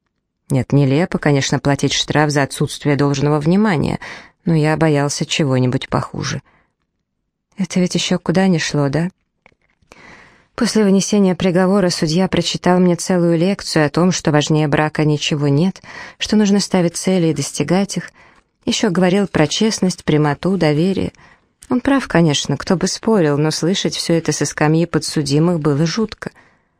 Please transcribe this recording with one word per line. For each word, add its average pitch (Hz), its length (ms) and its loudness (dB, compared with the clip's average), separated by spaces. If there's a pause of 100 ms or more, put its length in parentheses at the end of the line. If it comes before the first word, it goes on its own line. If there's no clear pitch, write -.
(480)
Нет, 131 240 -2
нелепо, 143 460 2
конечно, 143 400 0
платить 139 340 -2
штраф - 380 0
за 143 120 0
отсутствие 143 540 -4
должного 143 420 0
внимания, 170 640 0 (460)
но 170 80 2
я 156 240 2
боялся 147 480 0
чего-нибудь 127 640 0
похуже. - 500 -4 (1200)
Это 185 220 -2
ведь 180 140 0
ещё - 240 -2
куда 190 300 0
ни 180 80 4
шло, 147 320 -2
да? 160 220 -2 (1400)
После 220 300 0
вынесения 190 500 2
приговора 185 560 2
судья 175 380 0
прочитал 180 500 0
мне 180 160 4
целую 170 420 0
лекцию 165 500 0
о 139 40 -2
том, 175 220 2
что - 180 -2
важнее 151 380 2
брака 151 360 0
ничего 147 440 0
нет, 156 340 0 (340)
что - 200 -2
нужно 208 240 4
ставить 175 360 0
цели 185 320 0
и 156 60 0
достигать 170 600 -2
их. - 160 -10 (520)
Ещё 226 260 -2
говорил 185 360 2
про 151 220 2
честность, - 560 -2
прямоту, 151 520 0
доверие. 165 560 0 (580)
Он 254 100 -2
прав, 269 260 0
конечно, 160 500 0
кто - 200 -2
бы 175 100 -2
спорил, 175 500 0
но 151 140 0
слышать 160 460 -2
всё - 180 -2
это 165 160 0
со 151 140 -2
скамьи 156 420 0
подсудимых 156 720 0
было 151 280 0
жутко. - 440 -6 (500)